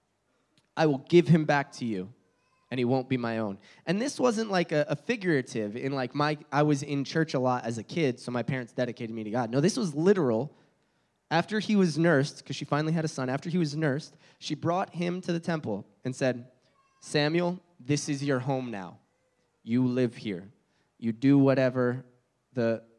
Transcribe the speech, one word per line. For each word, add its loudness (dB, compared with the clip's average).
I 6
will 4
give 6
him 6
back 0
to -8
you, -4
and -4
he 0
won't 0
be 0
my -2
own." -4
And 0
this -4
wasn't, 0
like, 0
a, 2
a -2
figurative -2
in, -6
like, -6
my, 0
I 4
was 2
in -4
church -2
a 0
lot 0
as -4
a -10
kid, -2
so -10
my -2
parents -6
dedicated -6
me -8
to -8
God. -2
No, 2
this 2
was -2
literal. 2
After 0
he 0
was 4
nursed, 2
'cause -10
she -8
finally -2
had -2
a -2
son, -6
after -4
he -2
was 0
nursed, -2
she -6
brought -2
him -4
to -4
the -4
temple -4
and -6
said, -2
"Samuel, 0
this -2
is -4
your 0
home -4
now. -10
You 2
live 0
here. -8
You -4
do 4
whatever 2
the, 0